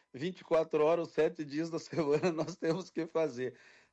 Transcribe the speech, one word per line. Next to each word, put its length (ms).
vinte 280
e 20
quatro 400
horas, 240
sete 360
dias 260
da 120
<laughs> 0
semana 480
nós 240
temos 340
que 160
fazer, 480